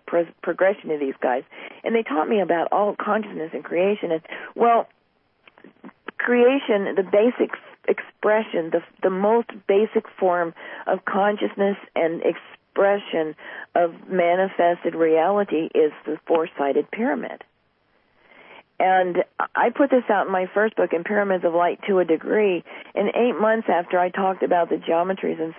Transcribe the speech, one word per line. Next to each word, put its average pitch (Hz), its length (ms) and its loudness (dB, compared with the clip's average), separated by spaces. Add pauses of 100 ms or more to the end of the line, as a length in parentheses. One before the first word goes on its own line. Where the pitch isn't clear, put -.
pro-, 170 160 0 (180)
progression 190 500 -2
of 147 100 -4
these 135 200 -4
guys. 131 220 -2 (400)
And 226 100 -4
they 226 100 2
taught 294 260 -2
me 220 100 2
about 170 320 0
all 202 260 0
consciousness 202 560 -4
and 139 80 -8
creation. 180 520 -2
And, 160 80 -4 (340)
well, 233 320 4 (1300)
creation, 240 760 2
the 196 80 2
basic 214 480 2 (360)
expression, 208 840 -2
the, 170 100 0 (220)
the 185 60 4
most 208 400 2 (180)
basic 214 380 2 (140)
form 175 340 0 (340)
of 190 180 -2
consciousness 202 680 0 (200)
and 165 280 0
expression 175 1120 -2 (400)
of 170 160 4 (180)
manifested 175 840 2
reality 165 800 2
is 151 160 4 (140)
the 156 120 -6 (100)
four-sided 147 640 0
pyramid. - 520 -6 (1300)
And 185 400 2 (380)
I 208 140 2
put 277 200 2
this 247 200 2
out 190 160 2
in 190 80 -6
my 185 200 -2
first 214 220 0
book, 180 160 0
In 170 140 -2
Pyramids 196 400 0
of 170 80 0
Light 175 340 0
to 190 120 2
a 180 60 4
Degree, 180 560 0 (320)
and 208 220 -2
eight 226 240 0
months 220 300 0
after 180 280 0
I 180 120 2
talked 190 340 -2
about 175 260 2
the 160 60 -2
geometries 170 680 -2
and 165 180 -6